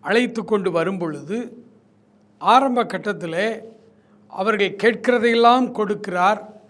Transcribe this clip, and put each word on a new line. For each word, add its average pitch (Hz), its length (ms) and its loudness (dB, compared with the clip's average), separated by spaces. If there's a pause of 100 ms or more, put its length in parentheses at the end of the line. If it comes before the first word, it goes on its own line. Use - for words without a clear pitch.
அழைத்து 226 380 -2
கொண்டு 196 260 -2
வரும் 170 260 -2
பொழுது, 160 400 -8 (1000)
ஆரம்ப 240 460 4
கட்டத்திலே 180 640 -4 (800)
அவர்கள் 202 540 -2
கேட்கிறதையெல்லாம் 233 840 4 (120)
கொடுக்கிறார். 202 640 0 (300)